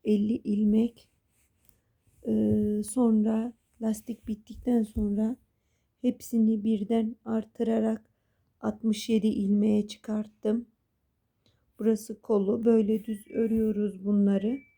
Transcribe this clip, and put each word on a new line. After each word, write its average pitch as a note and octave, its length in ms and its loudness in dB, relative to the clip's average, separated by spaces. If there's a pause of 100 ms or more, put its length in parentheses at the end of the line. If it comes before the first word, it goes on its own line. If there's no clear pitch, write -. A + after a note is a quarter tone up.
elli G#3 280 0
ilmek, G#3+ 760 0 (1160)
e, G#3+ 580 0
sonra A3 680 0 (300)
lastik A3 460 -6
bittikten A3+ 540 -2
sonra G#3+ 540 -2 (640)
hepsini A3 640 0
birden A3 600 -2
artırarak A3 880 -2 (500)
altmış A3 480 -4
yedi A3 180 2
ilmeğe G#3 640 2
çıkarttım. G#3+ 800 -6 (1120)
Burası A3 420 -2
kolu. G#3+ 440 0
Böyle A3 400 2
düz G#3+ 260 -10
örüyoruz G#3 760 -2
bunları. G3+ 540 2 (200)